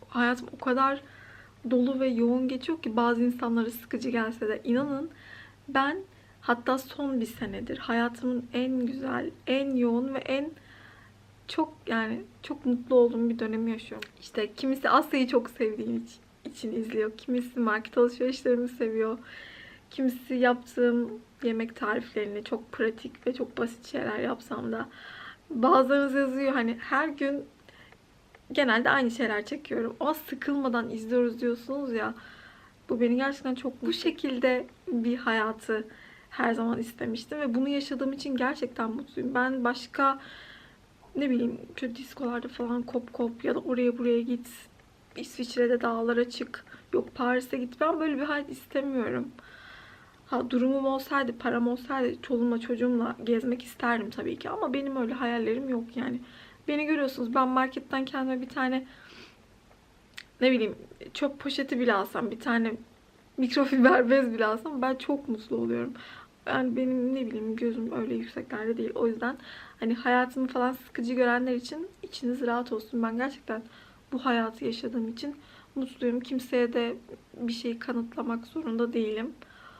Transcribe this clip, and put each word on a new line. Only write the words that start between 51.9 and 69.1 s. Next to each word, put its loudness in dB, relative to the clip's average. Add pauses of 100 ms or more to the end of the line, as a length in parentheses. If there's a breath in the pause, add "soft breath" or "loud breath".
çoluğumla 2
çocuğumla 0
gezmek 2
isterdim -2
tabii -4
ki -6
ama 0
benim -2
öyle 0
hayallerim 0
yok 0 (100)
yani. -4 (480 loud breath)
Beni 0
görüyorsunuz, 0
ben 4
marketten 0
kendime -2
bir -8
tane, 0 (1500 loud breath)
ne 8
bileyim, 2 (380)
çöp -2
poşeti -2
bile 4
alsam, -2
bir -10
tane 2 (640)
mikrofiber 6
bez 6
bile 2
alsam -2
ben 2
çok -2
mutlu -4
oluyorum. -2 (520 loud breath)
Yani 0
benim, 2
ne -2
bileyim, -4
gözüm -2
öyle -2
yükseklerde -4
değil. -2
O 2
yüzden -2 (440 loud breath)